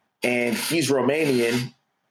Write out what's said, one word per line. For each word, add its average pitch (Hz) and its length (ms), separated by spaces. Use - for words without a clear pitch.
and 120 340
he's 147 340
Romanian. 123 840